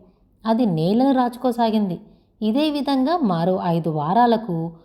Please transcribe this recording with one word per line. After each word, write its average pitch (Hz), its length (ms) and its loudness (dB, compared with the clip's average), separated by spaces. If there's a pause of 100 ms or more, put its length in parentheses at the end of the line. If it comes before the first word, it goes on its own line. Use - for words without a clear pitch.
(460)
అది 226 200 2
నేలను 202 460 2
రాచుకోసాగింది. 240 920 0 (400)
ఇదే 247 280 0
విధంగా 285 480 0
మరో 185 460 0
ఐదు 170 260 0
వారాలకు 170 840 0 (140)